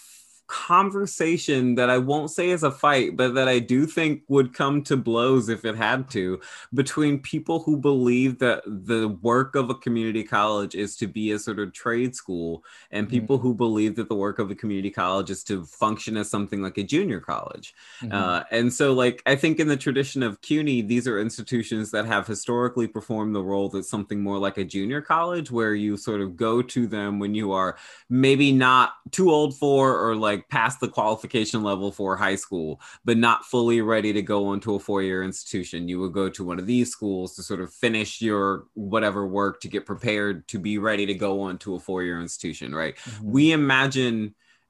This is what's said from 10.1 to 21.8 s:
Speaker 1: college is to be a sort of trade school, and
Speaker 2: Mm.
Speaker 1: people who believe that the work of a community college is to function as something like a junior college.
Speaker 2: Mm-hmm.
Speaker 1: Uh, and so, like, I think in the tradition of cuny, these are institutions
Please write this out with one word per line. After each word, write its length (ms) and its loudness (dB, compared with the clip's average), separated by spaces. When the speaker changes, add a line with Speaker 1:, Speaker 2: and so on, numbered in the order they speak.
Speaker 1:
college 500 0
is 220 -6
to 100 -4
be 260 -2
a 60 -2
sort 200 -8
of 160 -6
trade 420 -2
school, 480 -8
and 160 -2
Speaker 2:
Mm. 40 -8
Speaker 1:
people 260 0
who 180 0
believe 420 2
that 120 -4
the 60 -2
work 240 -2
of 120 -2
a 40 -8
community 360 -4
college 380 -2
is 160 -8
to 220 -6
function 500 -4
as 140 -4
something 320 -4
like 160 -8
a 40 -2
junior 380 -2
college. 540 -10
Speaker 2:
Mm-hmm. 140 -6
Speaker 1:
Uh, 360 0
and 220 2
so, 220 4
like, 320 2
I 100 4
think 240 2
in 80 2
the 80 2
tradition 460 -2
of 180 -4
cuny, 400 0
these 260 0
are 140 -2
institutions 720 -4